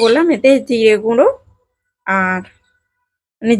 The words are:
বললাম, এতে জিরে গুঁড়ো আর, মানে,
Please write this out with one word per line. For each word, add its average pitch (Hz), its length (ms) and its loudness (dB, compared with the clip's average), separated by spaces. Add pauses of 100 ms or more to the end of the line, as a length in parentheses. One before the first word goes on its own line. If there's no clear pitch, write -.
বললাম, 277 200 2 (100)
এতে 240 140 0 (180)
জিরে 220 280 2 (100)
গুঁড়ো 233 220 2 (800)
আর, 185 340 -4 (1000)
মানে, 226 180 0